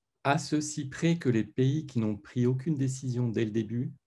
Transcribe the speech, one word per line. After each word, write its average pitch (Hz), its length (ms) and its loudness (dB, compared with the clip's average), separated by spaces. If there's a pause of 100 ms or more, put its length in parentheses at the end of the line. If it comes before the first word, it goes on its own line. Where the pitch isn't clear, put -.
(240)
À 143 140 4
ceci 151 520 -2
près 170 280 2
que 147 120 -2
les 110 140 4
pays 135 420 0
qui - 140 -4
n'ont 107 180 0
pris - 280 -2
aucune 131 300 0
décision 131 540 -2
dès 113 160 0
le 107 60 -4
début, 113 420 -2 (140)